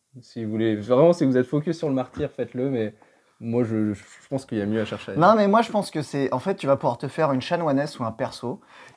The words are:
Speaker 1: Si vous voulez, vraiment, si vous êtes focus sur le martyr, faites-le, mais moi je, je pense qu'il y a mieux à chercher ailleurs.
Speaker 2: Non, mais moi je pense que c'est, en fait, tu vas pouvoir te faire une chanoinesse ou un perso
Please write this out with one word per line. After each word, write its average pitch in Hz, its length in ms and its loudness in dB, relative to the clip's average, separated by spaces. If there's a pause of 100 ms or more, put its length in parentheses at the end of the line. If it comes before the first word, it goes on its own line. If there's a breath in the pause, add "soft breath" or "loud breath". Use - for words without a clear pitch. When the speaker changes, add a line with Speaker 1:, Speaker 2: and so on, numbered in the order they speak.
(220)
Speaker 1:
Si 117 220 -12
vous 110 60 -6
voulez, 110 240 0
vraiment, 123 380 4
si 170 120 2
vous 131 120 4
êtes 127 100 4
focus 151 320 -2
sur 160 100 -4
le 139 60 -2
martyr, 131 380 -4
faites-le, 123 360 -4
mais 110 260 -2 (440 soft breath)
moi 117 240 0
je, 110 300 0
je - 360 -14
pense 135 160 -4
qu'il 113 140 -4
y - 40 0
a 101 40 -2
mieux 110 140 0
à 107 40 0
chercher 104 280 -8
ailleurs. 143 120 2
Speaker 2:
Non, 214 120 8
mais 208 100 4
moi 214 160 4
je 226 80 -4
pense 208 220 -4
que 156 100 -4
c'est, 139 300 -2
en 127 80 0
fait, 190 160 -4
tu - 100 -8
vas 139 100 4
pouvoir 135 220 -2
te - 80 -8
faire 151 240 0
une 131 100 0
chanoinesse 151 600 -2
ou 127 40 -4
un 113 60 -4
perso 123 500 -8 (360 loud breath)